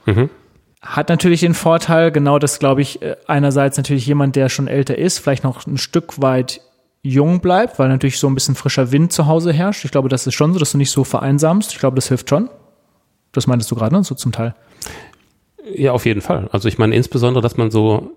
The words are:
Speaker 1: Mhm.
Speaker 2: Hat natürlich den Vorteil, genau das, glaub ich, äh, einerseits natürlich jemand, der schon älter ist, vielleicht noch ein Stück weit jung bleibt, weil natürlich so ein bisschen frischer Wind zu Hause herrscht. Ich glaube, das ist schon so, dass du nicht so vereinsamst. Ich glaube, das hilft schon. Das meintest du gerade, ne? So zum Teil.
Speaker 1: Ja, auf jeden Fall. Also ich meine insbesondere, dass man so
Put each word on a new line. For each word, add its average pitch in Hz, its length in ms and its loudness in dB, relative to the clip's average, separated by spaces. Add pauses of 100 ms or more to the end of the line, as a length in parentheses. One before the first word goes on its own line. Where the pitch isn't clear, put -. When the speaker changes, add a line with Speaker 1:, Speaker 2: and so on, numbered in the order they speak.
Speaker 1:
Mhm. 113 240 2 (520)
Speaker 2:
Hat - 260 -4
natürlich 170 320 4
den 170 140 2
Vorteil, 165 580 2
genau 143 260 2
das, 139 200 -2
glaub 139 200 2
ich, - 240 -4
äh, 151 140 -6 (100)
einerseits 143 500 2
natürlich 135 300 -2
jemand, 143 300 2
der 135 120 2
schon 135 200 -4
älter 135 300 -2
ist, 185 200 -2
vielleicht 139 260 -2
noch - 220 -6
ein 139 120 -4
Stück - 440 -4
weit 131 380 0 (420)
jung 143 380 2
bleibt, 185 380 0
weil 131 100 2
natürlich 131 300 0
so - 100 0
ein 135 60 0
bisschen 131 200 -2
frischer 127 360 -2
Wind 160 220 2
zu 156 140 0
Hause 165 260 2
herrscht. 180 320 -2
Ich 139 60 -8
glaube, 131 180 0
das 127 180 -2
ist 127 80 -2
schon 156 200 2
so, 190 40 -2
dass 147 140 0
du 143 60 0
nicht 139 120 0
so 135 140 0
vereinsamst. 156 680 0
Ich - 60 -14
glaube, 131 180 0
das 127 120 -2
hilft - 220 -4
schon. 196 180 0 (840)
Das - 140 -4
meintest 120 240 0
du 120 40 -6
gerade, 120 200 -2
ne? 196 100 4
So 135 100 -6
zum 123 180 -4
Teil. 117 220 -6 (1200)
Speaker 1:
Ja, 135 180 0
auf 123 140 -2
jeden 104 160 0
Fall. 156 300 -4
Also 101 160 -2
ich - 100 -2
meine 110 160 2
insbesondere, 123 480 0
dass 117 160 -2
man 113 120 0
so 107 460 0